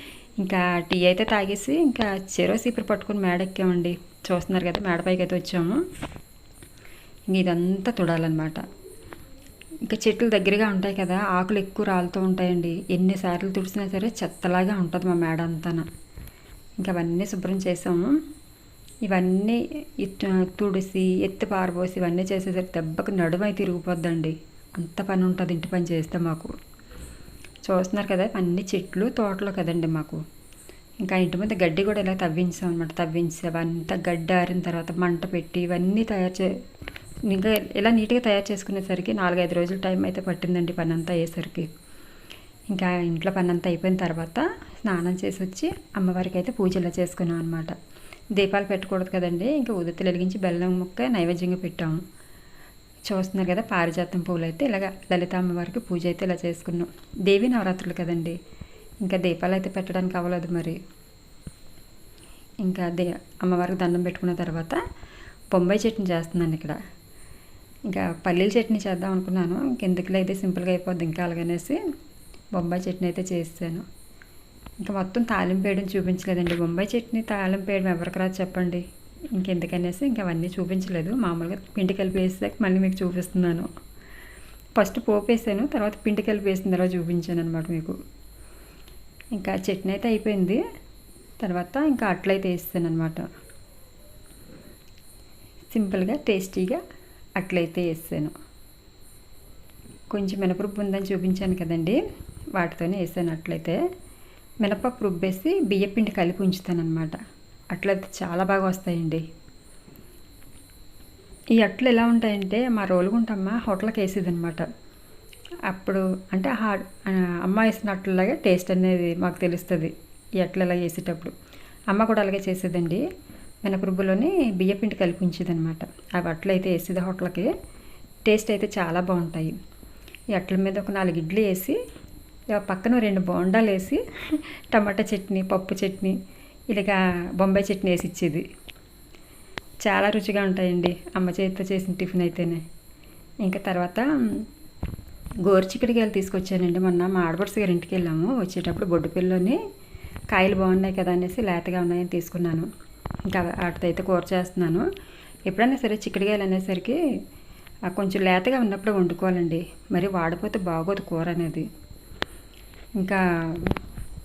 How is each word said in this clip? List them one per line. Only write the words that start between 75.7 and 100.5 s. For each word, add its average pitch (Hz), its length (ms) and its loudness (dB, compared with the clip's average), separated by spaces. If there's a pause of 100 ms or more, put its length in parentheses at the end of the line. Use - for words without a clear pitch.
చూపించలేదండి. 180 720 0
బొంబాయి 175 420 0
చట్నీ 226 240 -2
తాలింపు 196 500 -2
వేయడం 190 160 2
ఎవరికి 180 320 0
రాదు 190 220 0
చెప్పండి, 180 440 -2 (460)
ఇంకెందుకనేసి 180 760 0
ఇంక 233 140 2
అవన్నీ 175 280 0
చూపించలేదు. 185 640 -2
మామూలుగా 175 440 0 (200)
పిండి 190 160 4
కలిపి 190 240 0
వేసాక 185 340 0 (100)
మళ్ళీ 185 180 4
మీకు 190 260 2
చూపిస్తున్నాను. 180 640 0 (1080)
ఫస్ట్ 202 220 4
పోపు 208 320 2
వేసాను, 226 360 2
తర్వాత 208 260 0 (120)
పిండి 208 160 2
కలిపి 202 240 0
వేసిన 190 260 2
తర్వాత 180 240 2
చూపించాను 170 440 0
అనమాట 165 320 -2
మీకు. 160 260 -4 (1300)
ఇంకా 190 240 -2
చట్నీ 190 360 -2
అయితే 202 160 -2
అయిపోయింది, 214 580 2 (760)
తర్వాత 180 360 -4
ఇంకా 277 300 2
అట్లయితే 190 420 2
వేస్తాను 170 360 -2
అనమాట. 160 360 0 (2500)
సింపుల్గా 196 420 0
టేస్టీగా 196 640 0 (560)
అట్లయితే 180 500 0
వేసాను. 160 440 -4 (1800)
కొంచెం 196 280 -2
మినపరుప్పు 196 420 0